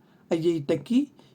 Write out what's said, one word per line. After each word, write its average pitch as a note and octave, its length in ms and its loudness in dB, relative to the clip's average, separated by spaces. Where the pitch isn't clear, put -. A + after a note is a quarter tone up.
а F3 40 0
є E3 200 2
й D#3 60 -4
такі, F3 460 0